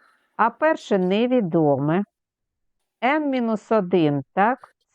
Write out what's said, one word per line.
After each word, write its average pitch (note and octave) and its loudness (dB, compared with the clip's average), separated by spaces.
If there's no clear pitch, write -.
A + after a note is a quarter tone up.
А A3+ 0
перше D#4 -2
невідоме. F3+ 0
N D4 0
мінус A#3 -4
один, F3 0
так? A3 -2